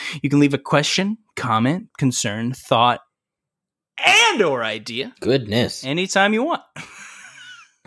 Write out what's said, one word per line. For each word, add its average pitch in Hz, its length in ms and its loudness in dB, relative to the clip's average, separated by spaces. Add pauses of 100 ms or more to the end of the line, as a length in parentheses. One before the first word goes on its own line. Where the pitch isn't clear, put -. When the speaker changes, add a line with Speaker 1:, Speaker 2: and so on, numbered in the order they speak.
(220)
Speaker 1:
You 139 80 -2
can 147 100 4
leave 143 140 6
a 131 40 0
question, 190 600 0 (180)
comment, 127 640 0
concern, 117 560 -2
thought, 120 480 2 (1000)
and 392 380 4
or 135 220 0
idea 113 560 -6
Speaker 2:
Goodness. 117 640 0
Speaker 1:
anytime 190 480 0
you 226 100 0
want. 330 240 -4
<laughs> - 40 -20 (1160)